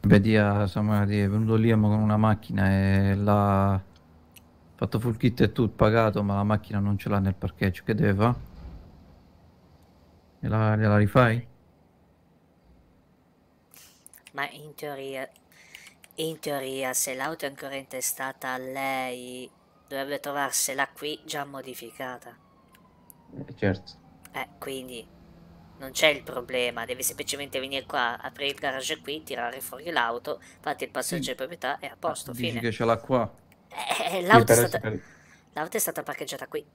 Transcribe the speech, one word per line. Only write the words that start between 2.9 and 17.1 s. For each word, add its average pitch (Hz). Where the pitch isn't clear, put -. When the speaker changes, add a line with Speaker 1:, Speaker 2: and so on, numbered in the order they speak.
Speaker 1:
l'ha 101
fatto -
full 113
kit 117
e -
tutto 113
pagato, 107
ma 101
la 101
macchina 104
non 101
ce -
l'ha 101
nel 98
parcheggio. -
Che 113
deve 104
fa? 113
Gliela, 110
gliela 107
rifai? 113
Speaker 2:
Ma 143
in 147
teoria, 135
in 160
teoria, 135
se 131